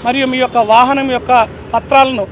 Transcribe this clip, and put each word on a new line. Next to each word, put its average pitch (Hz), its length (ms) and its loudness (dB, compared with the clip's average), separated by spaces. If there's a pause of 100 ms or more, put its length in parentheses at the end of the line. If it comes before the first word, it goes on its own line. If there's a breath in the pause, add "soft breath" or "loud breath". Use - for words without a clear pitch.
మరియు 262 200 0
మీ 254 120 -4
యొక్క 247 200 -2
వాహనం 254 540 2
యొక్క 240 360 0 (260)
పత్రాలను 254 580 0